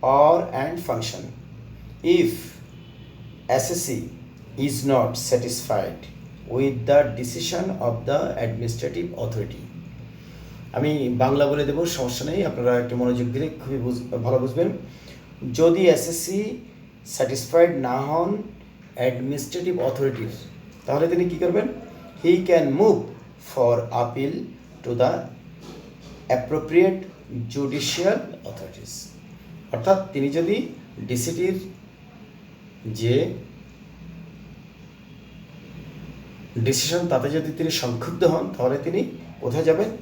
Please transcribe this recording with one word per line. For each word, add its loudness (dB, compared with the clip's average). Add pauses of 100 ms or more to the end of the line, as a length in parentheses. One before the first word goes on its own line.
power 8 (240)
and -4 (140)
function. -2 (960)
If 4 (1300)
এসএসসি -2 (680)
is 0 (160)
not 4 (200)
satisfied 0 (540)
with 2 (140)
the 10 (200)
decision -4 (220)
of 2 (140)
the 2 (260)
administrative -4 (140)
authority। -6 (1120)
আমি 2 (300)
বাংলা 6
বলে 2
দেবো, 0 (140)
সমস্যা -4
নেই, 0 (100)
আপনারা 2 (100)
একটু -4
মনোযোগ 2
দিলে -2 (140)
খুবই -4
বুঝ-, -2 (200)
ভালো 4
বুঝবেন। 2 (920)
যদি 6 (140)
এসএসসি -2 (760)
স্যাটিসফাইড 4 (160)
না 0 (120)
হন 2 (680)
অ্যাডমিনিস্ট্রেটিভ -2 (140)
অথরিটির, -2 (520)
তাহলে 2
তিনি 4
কী -6
করবেন? 2 (560)
He 6 (160)
can 8 (160)
move 8 (540)
for 6 (280)
appeal -2 (520)
to -2 (100)
the 6 (1200)
appropriate 2 (540)
judicial 0 (300)
authorities। -16 (840)
অর্থাৎ 4 (160)
তিনি 0 (100)
যদি 2 (540)
ডিসিটির 0 (1400)
যে 4 (3500)
ডিসিশন, 2 (100)
তাতে 2
যদি -2
তিনি 0 (120)
সংক্ষুব্ধ -2 (100)
হন, 0 (120)
তাহলে 2 (100)
তিনি -2 (420)
কোথায় 0
যাবেন? 4 (120)